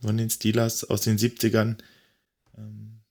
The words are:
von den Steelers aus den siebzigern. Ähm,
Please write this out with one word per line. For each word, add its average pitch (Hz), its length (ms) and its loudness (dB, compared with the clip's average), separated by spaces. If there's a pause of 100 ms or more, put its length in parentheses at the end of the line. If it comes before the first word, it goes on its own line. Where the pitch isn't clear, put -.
von 110 160 0
den 113 120 -2
Steelers 113 540 0
aus 104 180 -2
den 107 160 2
siebzigern. 110 580 2 (800)
Ähm, 107 440 -16 (100)